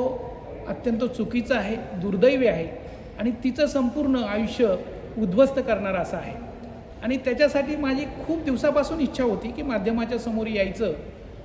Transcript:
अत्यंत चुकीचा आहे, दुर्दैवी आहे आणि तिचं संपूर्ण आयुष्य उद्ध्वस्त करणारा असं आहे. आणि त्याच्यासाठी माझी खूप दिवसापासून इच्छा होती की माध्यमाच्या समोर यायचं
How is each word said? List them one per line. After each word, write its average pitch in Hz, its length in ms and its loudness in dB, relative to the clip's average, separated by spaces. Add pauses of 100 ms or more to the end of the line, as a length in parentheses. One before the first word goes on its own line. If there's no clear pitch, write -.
(680)
अत्यंत 226 360 0
चुकीचा 240 520 0
आहे, 214 200 -2
दुर्दैवी 202 680 2
आहे 165 220 2 (500)
आणि 220 120 0 (140)
तिचं 262 220 2
संपूर्ण 269 500 2
आयुष्य 214 580 2 (440)
उद्ध्वस्त 240 400 6
करणारा 196 400 0
असं 170 180 -4
आहे. - 280 -8 (580)
आणि 247 140 0
त्याच्यासाठी 277 600 2
माझी 277 280 0
खूप 320 380 -4
दिवसापासून 285 580 2
इच्छा 262 240 0
होती 220 260 0
की 294 120 -8
माध्यमाच्या 226 560 0
समोर 220 280 -2
यायचं 202 460 0 (520)